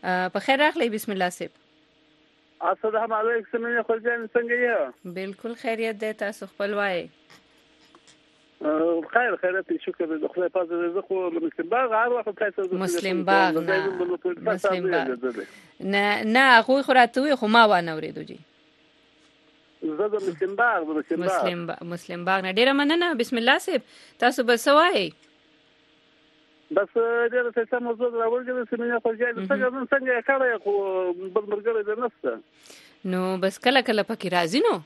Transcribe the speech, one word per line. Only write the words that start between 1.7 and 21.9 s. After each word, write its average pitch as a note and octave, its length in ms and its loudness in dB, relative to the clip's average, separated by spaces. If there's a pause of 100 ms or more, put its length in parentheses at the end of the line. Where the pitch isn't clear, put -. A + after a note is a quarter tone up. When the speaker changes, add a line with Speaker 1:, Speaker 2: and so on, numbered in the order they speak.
Speaker 2:
السلام G#3+ 520 -2
علیکم، A3 400 -2
سمینه A#3 300 -2
خور A3+ 160 -2
جان، A#3 280 -2
څنګه A#3+ 300 -2 (100)
یې؟ F3+ 260 0 (220)
Speaker 1:
بالکل G3 400 -10
خیریت A3+ 460 -4
دی، G#3+ 120 -4
تاسو G#3 340 -8
خپل G3+ 280 -6
وایئ. G3 280 -2 (1600)
Speaker 2:
آه، E3 400 0 (120)
خیر، A3+ 240 0
خیریت F3+ 320 -4
دی، E3+ 80 -4 (100)
شکر F3+ 200 -6
دی، D#3+ 160 -6
د D3 120 -6
خدای F3+ 140 -2
پاک F3+ 200 -4
دې E3+ 260 -4
زه G3 140 -2
خو F#3 220 -4
له E3+ 100 -4
مسلم E3 280 -6
باغ A#3+ 240 0
هر A#3 200 2
وخت A3 260 -4
تاسو G3+ 260 -4
سره F#3 140 -4
Speaker 1:
مسلم F3+ 220 -2
Speaker 2:
ټلیفون F#3 240 -2
Speaker 1:
باغ F#3+ 280 4
Speaker 2:
کوم، E3 120 -2
Speaker 1:
نه. - 20 -4
Speaker 2:
دایماً F#3+ 320 -2
به F3+ 60 0
مو F3 120 -4
ټول F3 220 -6
Speaker 1:
مسلم F3+ 200 -2
Speaker 2:
تاسو F#3 300 -2
Speaker 1:
باغ. E3 180 0
Speaker 2:
یې C3 40 -4
لیدلې. A#2+ 360 -6 (340)
Speaker 1:
نه، G3+ 440 0
نه، B3 340 8
هغوی C4 240 4
خو C4+ 100 2
راته B3+ 300 6
وی، D4 120 2
خو A#3+ 120 -2
ما A3+ 200 8
وانه F3 300 2
اورېدو D#3 260 -8
جی. - 160 -14 (1400)
Speaker 2:
زه D#3+ 260 -2
د G#3 60 -4
مسلم F#3+ 420 -2
باغ، A3+ 260 2
د D#3 140 -4
مسلم D#3+ 300 -2
باغ. F3+ 180 2
Speaker 1:
مسلم F3 220 -2
با-، - 180 -10
مسلم F3 400 -10